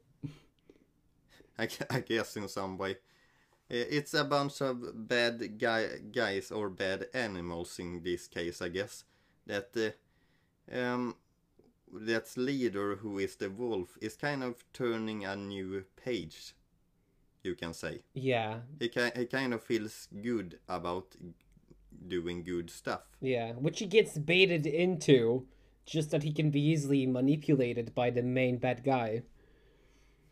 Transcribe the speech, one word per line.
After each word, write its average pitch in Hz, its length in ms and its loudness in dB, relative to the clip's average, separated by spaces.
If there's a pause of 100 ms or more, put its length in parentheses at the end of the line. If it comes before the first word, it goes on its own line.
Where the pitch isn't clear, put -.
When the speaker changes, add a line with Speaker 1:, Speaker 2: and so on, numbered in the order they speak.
(240)
Speaker 1:
<laughs> - 1400 -18
I 113 60 0
gu-, - 240 -6
I 135 100 2
guess 110 380 -2
in 101 100 -6
some 95 300 -6
way. 95 140 -2 (800)
I, - 40 -8
it's 147 400 -2
a 151 100 4
bunch 139 380 0
of 120 480 -6
bad 117 500 0
guy, 113 280 2 (220)
guys 104 420 0
or 104 180 -2
bad 95 440 -2
animals 87 640 -4
in 87 220 -6
this 87 260 -4
case, 85 340 -6
I 90 80 -4
guess. 92 340 -6 (420)
That, 101 300 -4
uh, - 1000 -6
um, 123 380 -2 (760)
that 110 420 -2
leader 113 640 0
who 101 200 -6
is 95 200 -2
the 101 120 -4
wolf 98 520 -4
is 107 160 -6
kind 143 260 -2
of 123 300 -8
turning 110 500 -2
a 98 140 -4
new 98 480 -6 (100)
page, 98 580 -6 (880)
you 90 120 -4
can 82 180 -6
say. 80 280 -8 (120)
Speaker 2:
Yeah. 117 440 0 (200)
Speaker 1:
He 120 120 -2
ki-, 120 260 0
he 123 100 -2
kind 131 280 -2
of 110 100 -4
feels 107 460 -4 (120)
good 101 460 -4
about 90 480 -4 (920)
doing 87 360 -2
good 87 260 -4
stuff. - 340 -6 (180)
Speaker 2:
Yeah, 120 320 -2
which 139 260 -2
he 220 60 -4
gets 208 320 6
baited 170 500 6
into, 147 800 6 (380)
just 156 260 -2
that 151 120 2
he 151 100 0
can 151 180 4
be 143 100 4
easily 143 460 4
manipulated 127 880 4
by 123 140 4
the 120 120 2
main 127 360 2
bad 123 260 0
guy. 123 400 2 (1080)